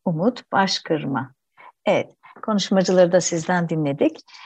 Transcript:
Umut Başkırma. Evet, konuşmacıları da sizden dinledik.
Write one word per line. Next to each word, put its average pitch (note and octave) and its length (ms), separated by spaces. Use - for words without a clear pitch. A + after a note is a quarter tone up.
Umut F#3 480
Başkırma. - 840
Evet, E3 240
konuşmacıları F#3 720
da F3+ 80
sizden E3+ 480
dinledik. D#3+ 520